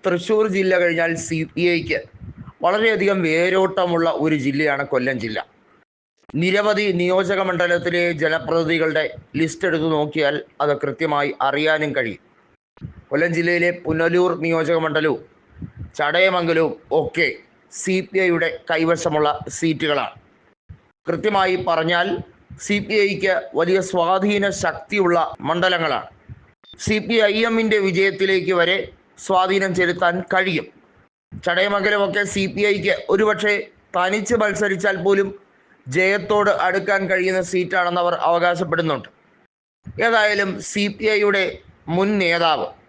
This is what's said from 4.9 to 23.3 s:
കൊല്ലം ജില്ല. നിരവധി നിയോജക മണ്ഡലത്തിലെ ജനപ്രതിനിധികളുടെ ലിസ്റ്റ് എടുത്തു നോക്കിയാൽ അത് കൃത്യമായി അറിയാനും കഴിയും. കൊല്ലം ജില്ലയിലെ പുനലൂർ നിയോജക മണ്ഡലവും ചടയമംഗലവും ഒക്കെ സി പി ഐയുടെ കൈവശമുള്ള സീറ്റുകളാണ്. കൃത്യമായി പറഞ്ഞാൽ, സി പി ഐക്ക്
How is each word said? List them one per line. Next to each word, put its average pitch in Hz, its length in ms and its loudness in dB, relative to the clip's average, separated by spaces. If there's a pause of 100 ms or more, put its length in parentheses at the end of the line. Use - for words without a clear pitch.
കൊല്ലം 131 320 0
ജില്ല. 110 140 -6 (1040)
നിരവധി 208 440 2 (140)
നിയോജക 185 480 0
മണ്ഡലത്തിലെ 175 560 0 (200)
ജനപ്രതിനിധികളുടെ 160 800 0 (360)
ലിസ്റ്റ് 160 300 -2
എടുത്തു 160 260 0
നോക്കിയാൽ 147 400 0 (280)
അത് 147 100 2 (100)
കൃത്യമായി 143 480 -2 (160)
അറിയാനും 151 500 0
കഴിയും. 113 240 -6 (880)
കൊല്ലം 165 280 0
ജില്ലയിലെ 175 340 2 (140)
പുനലൂർ 170 460 2 (140)
നിയോജക 165 400 0
മണ്ഡലവും 151 380 0 (760)
ചടയമംഗലവും 165 760 2 (260)
ഒക്കെ 151 280 -2 (540)
സി 190 160 0 (100)
പി 190 100 -2 (100)
ഐയുടെ 165 200 0 (220)
കൈവശമുള്ള 160 580 2 (300)
സീറ്റുകളാണ്. 147 580 -2 (920)
കൃത്യമായി 190 500 0 (120)
പറഞ്ഞാൽ, 170 380 0 (580)
സി 208 200 0
പി - 100 -4 (120)
ഐക്ക് 185 260 0 (260)